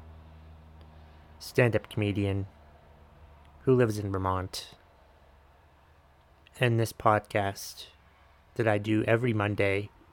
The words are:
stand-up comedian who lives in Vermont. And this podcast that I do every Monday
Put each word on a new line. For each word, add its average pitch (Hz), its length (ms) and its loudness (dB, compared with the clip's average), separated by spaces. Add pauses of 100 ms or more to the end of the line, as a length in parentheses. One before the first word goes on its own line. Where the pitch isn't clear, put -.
(1400)
stand-up 117 520 2
comedian 98 560 -2 (1160)
who 131 120 4
lives 110 220 2
in 101 120 -6
Vermont. 95 580 -4 (1900)
And 117 220 2
this 110 140 -2
podcast - 960 -2 (680)
that 113 120 0
I 107 120 2
do 107 260 0
every 113 300 2
Monday 101 560 -2 (220)